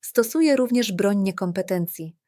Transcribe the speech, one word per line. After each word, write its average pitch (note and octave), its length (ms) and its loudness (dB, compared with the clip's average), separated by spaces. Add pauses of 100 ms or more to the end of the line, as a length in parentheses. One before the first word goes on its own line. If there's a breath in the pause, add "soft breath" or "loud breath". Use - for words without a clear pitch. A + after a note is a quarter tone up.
Stosuje C#4+ 560 2
również A#3+ 360 0
broń G3+ 300 0
niekompetencji. F3+ 920 -4 (120)